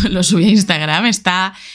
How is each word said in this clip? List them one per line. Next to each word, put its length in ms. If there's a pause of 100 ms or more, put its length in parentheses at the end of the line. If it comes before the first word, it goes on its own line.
(100)
lo 120
subí 220
a 60
Instagram, 560
está 480 (200)